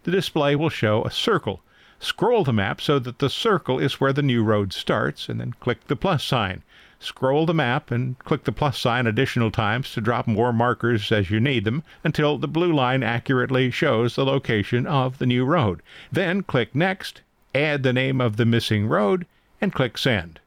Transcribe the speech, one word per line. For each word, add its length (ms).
The 80
display 440
will 140
show 340
a 80
circle. 500
Scroll 440
the 100
map 260
so 200
that 200
the 100
circle 500
is 200
where 140
the 80
new 220
road 280
starts, 560
and 120
then 200
click 280
the 80
plus 280
sign. 400
Scroll 460
the 80
map 380
and 280
click 260
the 60
plus 280
sign 260
additional 460
times 400
to 100
drop 240
more 280
markers 580
as 180
you 100
need 260
them, 180
until 340
the 100
blue 260
line 300
accurately 680
shows 460
the 100
location 600
of 320
the 60
new 180
road. 380
Then 320
click 300
Next, 480
add 300
the 100
name 260
of 180
the 80
missing 420
road, 380
and 120
click 240
Send. 500